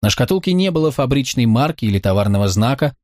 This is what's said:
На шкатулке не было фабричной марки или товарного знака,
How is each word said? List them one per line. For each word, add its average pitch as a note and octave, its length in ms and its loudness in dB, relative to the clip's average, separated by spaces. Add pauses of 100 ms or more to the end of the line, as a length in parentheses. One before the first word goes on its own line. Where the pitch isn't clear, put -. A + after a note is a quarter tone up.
На G#2+ 80 2
шкатулке F#3 440 0
не F#3 180 0
было D#3 200 0
фабричной C3 540 0
марки A#2+ 400 0
или G2+ 140 0
товарного G2+ 480 0
знака, A#2+ 560 0